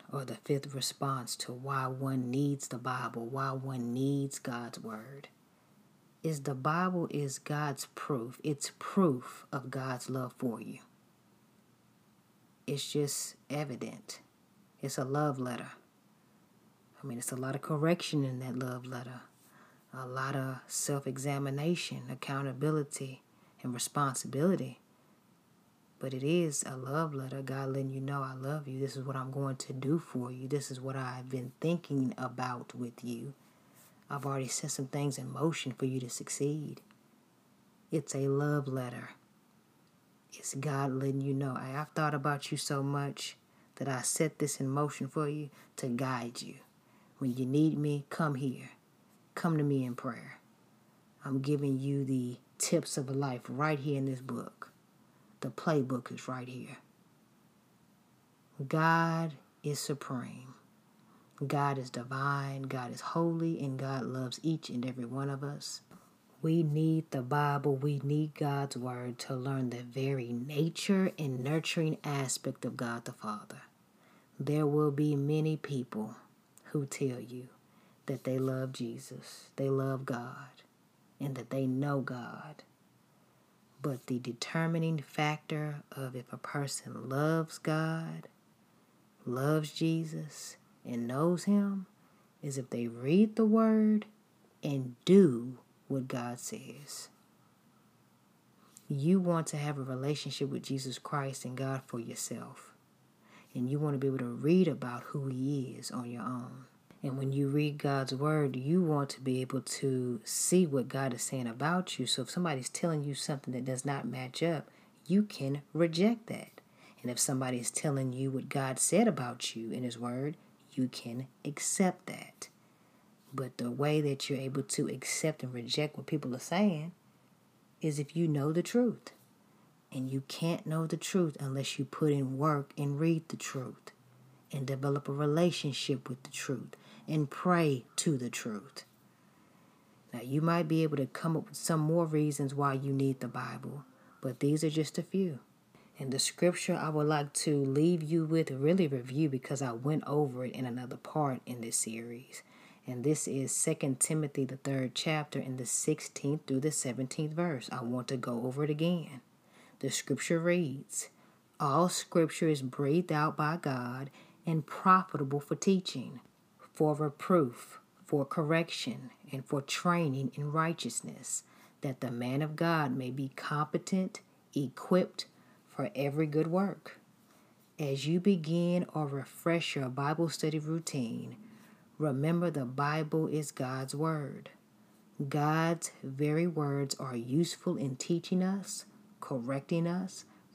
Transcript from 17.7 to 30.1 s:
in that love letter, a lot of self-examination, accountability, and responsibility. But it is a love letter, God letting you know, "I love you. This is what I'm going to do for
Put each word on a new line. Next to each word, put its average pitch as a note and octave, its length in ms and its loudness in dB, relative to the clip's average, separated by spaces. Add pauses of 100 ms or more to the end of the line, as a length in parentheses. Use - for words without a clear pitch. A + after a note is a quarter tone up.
in B2+ 140 -2
that B2+ 200 -4
love B2+ 260 -4
letter, B2+ 360 -10 (720)
a B2+ 120 -8
lot C3 300 -4
of C3 220 -2 (100)
self-examination, C#3 1400 -2
accountability, C#3 1080 -2 (420)
and B2 100 -2
responsibility. C3+ 1080 0 (1160)
But C3 140 -4
it C3 100 -4
is D#3+ 400 2
a C3+ 140 -6
love C#3+ 380 -2
letter, C3+ 260 -6
God C3+ 280 -4
letting C3+ 220 -2
you C3+ 100 -4
know, C#3 200 -2
"I C3 120 -6
love C#3 340 -4
you. C3 120 -6
This C3+ 160 -2
is C3+ 80 -6
what C3 120 -4
I'm C3 160 -6
going C3+ 240 -2
to - 180 -10
do C3 240 2
for B2+ 340 -4